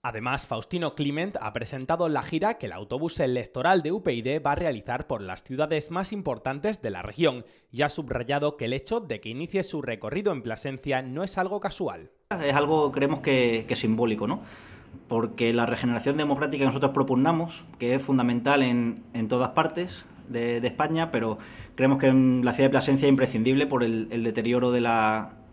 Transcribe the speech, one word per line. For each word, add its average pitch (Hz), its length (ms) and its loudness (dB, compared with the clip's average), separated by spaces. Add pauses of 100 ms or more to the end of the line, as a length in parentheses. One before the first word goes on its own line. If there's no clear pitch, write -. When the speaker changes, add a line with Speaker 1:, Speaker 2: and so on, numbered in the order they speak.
Speaker 1:
Además, 123 380 -4
Faustino 143 480 -4
Climent 151 480 -4
ha 107 100 -6
presentado 139 580 -4
la 143 120 2
gira 196 380 0
que - 80 -8
el 87 60 -8
autobús 123 460 -6
electoral 131 640 2
de 151 100 -2
U 208 120 -4
P 139 100 0
y 117 80 -2
D 131 160 -2
va 147 140 0
a 147 40 2
realizar 135 520 -4
por 123 120 -4
las 92 240 -10
ciudades 151 460 -2
más 180 240 -6
importantes 143 720 -4
de 113 80 -4
la 90 100 -8
región 123 420 0 (280)
y 120 100 -4
ha 147 80 2
subrayado 143 680 -2
que 127 100 -6
el 120 80 -2
hecho 139 260 -4
de 127 200 -6
que - 100 -10
inicie 170 340 -4
su 156 180 -6
recorrido 127 500 -4
en 135 120 -6
Plasencia 131 580 -4
no 135 220 -6
es 190 160 -4
algo 190 200 -2
casual. 131 520 -6 (180)
Speaker 2:
Es 156 240 0
algo, 147 380 4
creemos 139 300 0
que, 120 460 2
que 120 80 0
simbólico, 110 520 2
¿no? 175 140 -4 (680)
Porque 117 480 0
la 120 100 4
regeneración 120 520 0
democrática 147 420 0
que 135 80 4
nosotros 135 240 2
propugnamos, 143 720 2 (140)
que 120 160 2
es 135 80 0
fundamental 131 580 4
en, 120 400 2 (140)
en 113 120 -2
todas 123 260 0
partes - 520 -2 (240)
de, 117 320 -2
de 123 60 -2
España, 160 420 -2
pero 110 300 -2 (340)
creemos 135 240 4
que 135 120 4
en 127 360 6
la 123 80 2
ciudad 135 140 4
de 139 60 4
Plasencia 139 340 4
es 139 40 8
imprescindible 131 540 4
por 135 180 0
el, 113 280 0
el 117 120 -2
deterioro 120 480 2
de 123 100 2
la 110 560 2 (160)